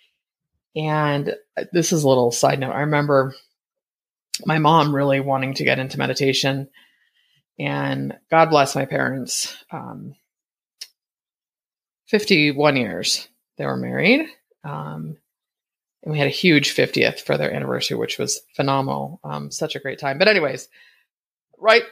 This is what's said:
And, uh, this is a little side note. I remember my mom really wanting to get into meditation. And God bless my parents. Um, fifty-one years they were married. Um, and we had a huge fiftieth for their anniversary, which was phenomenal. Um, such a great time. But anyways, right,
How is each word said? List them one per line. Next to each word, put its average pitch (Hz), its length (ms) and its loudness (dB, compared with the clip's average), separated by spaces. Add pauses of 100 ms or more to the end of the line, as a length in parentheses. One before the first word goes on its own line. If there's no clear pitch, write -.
(720)
And, 151 600 0 (220)
uh, 196 160 -4
this 165 180 0
is 156 120 2
a 139 40 4
little 127 240 4
side 139 300 2
note. 131 100 -4
I 131 100 -4
remember 147 540 2 (1080)
my 156 140 2
mom 151 360 6
really 139 240 2
wanting 135 360 -2
to 147 100 -4
get 131 140 2
into 135 200 -6
meditation. 135 680 0 (920)
And 139 580 -4 (140)
God 160 200 6
bless 143 220 4
my 139 120 -2
parents. 131 680 -6 (160)
Um, 127 460 -14 (1900)
fifty-one 151 680 2
years 98 500 -4 (300)
they 143 80 -6
were 139 100 -4
married. 139 520 0 (360)
Um, 151 540 -12 (840)
and 151 100 -6
we 147 60 -2
had 143 80 2
a 139 40 -2
huge 147 400 4
fiftieth 135 480 2
for 143 180 -2
their 143 160 -2
anniversary, 127 440 -4
which 117 200 -6
was - 240 -6 (140)
phenomenal. 139 680 -2
Um, 147 280 -10
such - 240 -6
a - 40 -10
great - 200 -10
time. 139 180 -4
But 190 120 4
anyways, 147 380 0 (920)
right, 226 320 4